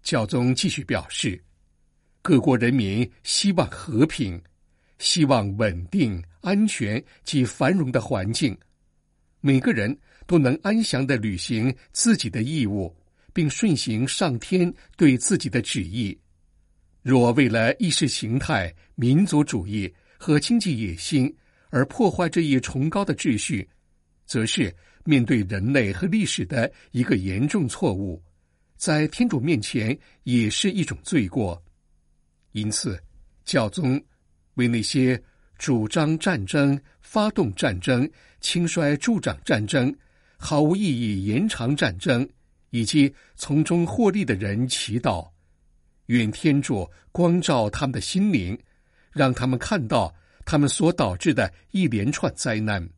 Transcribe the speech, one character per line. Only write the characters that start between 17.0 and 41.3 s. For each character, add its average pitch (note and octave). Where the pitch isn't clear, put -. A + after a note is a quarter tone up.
若 B2+
为 C3
了 A2+
意 F#3
识 C#3+
形 A#2
态、 G2+
民 C3+
族 D3
主 G2+
义 G2+
和 D3
经 A#3+
济 E3+
野 F#2+
心 C3
而 B2+
破 G3+
坏 E3+
这 E3+
一 C#3+
崇 C#3
高 G3+
的 E3+
秩 A#2
序， -
则 A2+
是 A2
面 C#3
对 A#2
人 G2+
类 A#2
和 F3+
历 F#3
史 -
的 A#2+
一 A#2+
个 C#3
严 F#2+
重 E3+
错 A#2
误， F#2+
在 D3+
天 A#3+
主 D#3+
面 D3
前 A2
也 A#2+
是 -
一 F#3
种 -
罪 B2+
过。 F2+
因 G#2+
此， G2
教 A#2
宗 C3+
为 B2
那 A#2
些 B2+
主 A2+
张 D#3
战 D3
争、 C#3+
发 G#3+
动 C#3+
战 G2+
争、 B2+
轻 E3+
率 D3
助 A#2
长 -
战 G#2+
争、 C3
毫 D3+
无 D#3
意 G#3
义 A#2
延 B2+